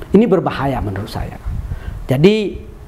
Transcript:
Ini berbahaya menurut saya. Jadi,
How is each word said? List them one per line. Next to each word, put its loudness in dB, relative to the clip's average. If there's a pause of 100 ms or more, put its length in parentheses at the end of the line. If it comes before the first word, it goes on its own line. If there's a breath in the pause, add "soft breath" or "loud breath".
Ini 6
berbahaya 0
menurut 0
saya. -8 (720 loud breath)
Jadi, 4 (260)